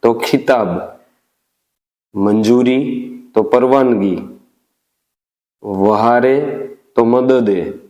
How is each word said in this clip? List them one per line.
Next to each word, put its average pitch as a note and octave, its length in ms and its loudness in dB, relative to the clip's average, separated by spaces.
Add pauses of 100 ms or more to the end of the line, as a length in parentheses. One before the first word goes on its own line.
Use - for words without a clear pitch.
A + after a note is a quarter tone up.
તો A#2 120 2
ખિતાબ. B2 540 -2 (1500)
મંજૂરી A2 720 0 (500)
તો A2 80 0
પરવાનગી. A#2+ 840 0 (1300)
વહારે A#2+ 1040 0 (280)
તો A#2+ 80 2
મદદે. A#2+ 680 0 (180)